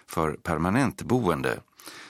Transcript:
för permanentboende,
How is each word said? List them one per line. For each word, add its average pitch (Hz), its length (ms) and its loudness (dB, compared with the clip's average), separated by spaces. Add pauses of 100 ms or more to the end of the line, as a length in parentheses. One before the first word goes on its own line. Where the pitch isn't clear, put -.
för 80 260 0
permanentboende, 87 1300 0 (500)